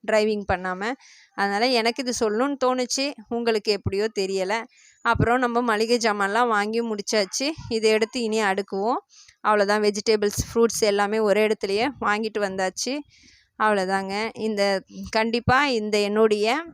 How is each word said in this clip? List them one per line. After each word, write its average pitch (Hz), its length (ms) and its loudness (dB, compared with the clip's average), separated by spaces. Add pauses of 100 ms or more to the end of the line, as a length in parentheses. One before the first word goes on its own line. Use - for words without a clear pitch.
(120)
டிரைவிங் 214 400 2
பண்ணாம. 185 400 -4 (440)
அதனால 202 320 0
எனக்கு 240 360 0
இது 240 180 -4
சொல்லணும்னு 240 440 0
தோணுச்சு. 254 400 0 (240)
உங்களுக்கு 226 420 -2
எப்படியோ 196 360 -2 (120)
தெரியல. 190 360 -2 (460)
அப்புறம் 233 380 2
நம்ம 240 220 0
மளிகை 226 360 2
ஜாமான்லாம் 208 500 0
வாங்கி 220 420 0
முடிச்சாச்சு. 214 600 -2 (200)
இதை 220 220 2
எடுத்து 220 300 0
இனி 220 220 0
அடுக்குவோம். 202 580 -2 (460)
அவ்வளோதான். 208 380 2
வெஜிடபிள்ஸ், 208 600 0
ஃப்ரூட்ஸ் 233 340 2 (100)
எல்லாமே 202 280 0
ஒரே 214 280 4
இடத்துலயே 208 380 0 (160)
வாங்கிட்டு 214 460 -2
வந்தாச்சு. 190 480 -4 (680)
அவ்வளோதாங்க. 196 520 0 (320)
இந்த, 202 340 0 (280)
கண்டிப்பா 233 560 2
இந்த 214 340 0
என்னுடைய 214 580 2 (160)